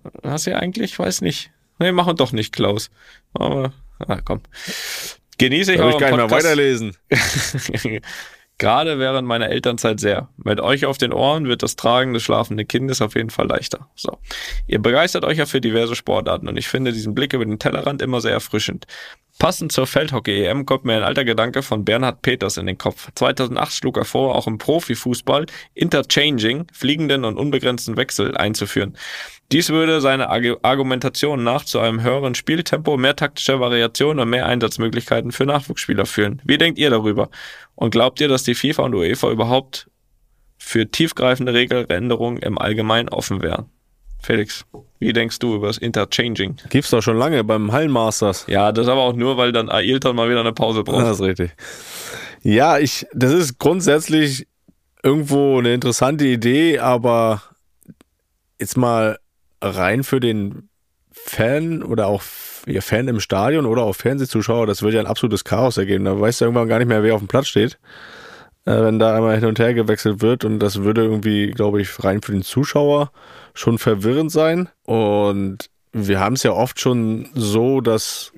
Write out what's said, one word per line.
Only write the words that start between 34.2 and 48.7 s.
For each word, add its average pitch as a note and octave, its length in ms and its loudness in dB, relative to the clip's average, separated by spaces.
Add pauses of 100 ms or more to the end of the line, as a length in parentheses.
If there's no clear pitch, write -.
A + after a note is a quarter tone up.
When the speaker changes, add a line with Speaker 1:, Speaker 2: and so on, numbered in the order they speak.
Speaker 1:
mehr A#2+ 160 0
Einsatzmöglichkeiten A#2 840 -2
für - 120 0
Nachwuchsspieler C3+ 640 -2
führen. G#2 380 -2
Wie C#3 120 2
denkt D#3+ 220 2
ihr D3 120 2
darüber? G#2+ 380 2 (460)
Und A#2 160 -2
glaubt A#2 300 2
ihr, D3+ 80 2
dass C3 160 0
die A#2+ 100 0
fifa C#3 280 0
und B2+ 120 0
uefa F#2 360 0
überhaupt A#2+ 600 -2 (680)
für - 340 -2
tiefgreifende B2+ 600 0
Regeländerungen A#2+ 840 0
im G#2 200 -4
Allgemeinen A2 500 0
offen - 340 -4
wären? - 240 -4 (540)
Felix, G#2+ 440 -2 (360)
wie - 120 0
denkst A2+ 280 0
du A#2 160 0
über G#2 100 -2
das G#2 120 -2
Interchanging? G#2+ 800 -2 (140)
Speaker 2:
Gibt's C#3 200 2
doch A#2 120 4
schon A2+ 160 2
lange C3+ 260 2
beim G#2+ 280 0
Hallenmasters. A#2 760 0
Speaker 1:
Ja, G#2 260 2